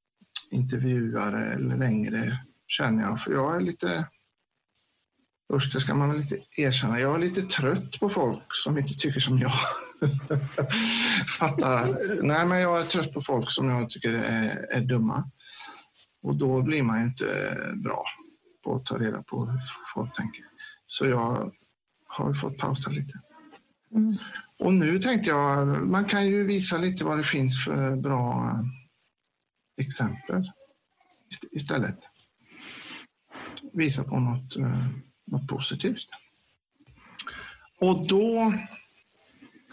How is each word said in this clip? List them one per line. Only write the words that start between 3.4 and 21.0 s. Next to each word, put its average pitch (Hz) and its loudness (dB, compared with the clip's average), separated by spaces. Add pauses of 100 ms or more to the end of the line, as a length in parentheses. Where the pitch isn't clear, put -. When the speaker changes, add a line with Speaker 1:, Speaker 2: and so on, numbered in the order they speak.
Speaker 1:
är 175 0
lite, 175 -2 (1500)
usch, 135 2
det 131 0
ska 135 0
man 143 2
väl 151 0
inte 143 -4 (180)
erkänna. 127 2
Jag 135 2
är 156 0
lite 180 0
trött 143 0
på 208 2
folk 151 0
som - 0
inte 139 -2
tycker - 0
som 127 4
jag. 123 2 (480)
<laughs> 160 0
Fatta. 127 2 (360)
Nej, 156 4
men 180 4
jag 175 2
är 165 -2
trött 156 0
på 147 -6
folk 127 0
som - 2
jag 120 0
tycker - -2
är, 113 -2
är 127 2
dumma. 123 0 (920)
Och 143 0
då 131 2
blir 151 2
man 113 2
ju 117 2
inte 101 -2 (200)
bra - -4 (600)
på - -2
att 127 -6
ta 113 -4
reda 110 -2
på 120 -4
hur 123 -2
f-, - -4
folk - -6
tänker. - -8 (420)
Så - -2